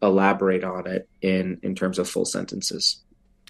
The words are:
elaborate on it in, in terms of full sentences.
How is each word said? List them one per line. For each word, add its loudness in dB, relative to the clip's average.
elaborate 4
on -6
it -6
in, 0
in -2
terms -2
of 0
full -2
sentences. -4